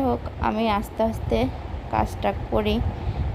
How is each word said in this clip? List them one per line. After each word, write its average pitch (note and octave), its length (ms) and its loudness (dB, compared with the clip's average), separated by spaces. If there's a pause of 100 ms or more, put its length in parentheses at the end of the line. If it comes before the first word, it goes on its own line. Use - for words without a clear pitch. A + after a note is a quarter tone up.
হোক, A#3+ 160 2 (260)
আমি A3 160 2 (160)
আস্তে - 220 -4 (100)
আস্তে - 260 0 (560)
কাজটা - 380 2 (200)
করি, G#3+ 240 2 (600)